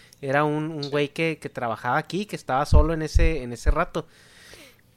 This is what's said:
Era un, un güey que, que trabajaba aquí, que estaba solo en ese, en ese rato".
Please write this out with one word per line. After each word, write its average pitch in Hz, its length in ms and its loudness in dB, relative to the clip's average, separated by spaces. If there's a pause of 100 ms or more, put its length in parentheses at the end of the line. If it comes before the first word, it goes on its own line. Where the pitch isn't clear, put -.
(220)
Era 139 240 2
un, 151 260 -2
un 143 180 -8
güey 143 200 0
que, 165 320 -4
que 135 80 -10
trabajaba 123 480 -2
aquí, 170 280 -4
que - 120 -10
estaba 139 280 -2
solo 156 280 6
en 156 80 -4
ese, 156 420 2
en 120 100 -10
ese - 180 0
rato". 160 360 -4 (880)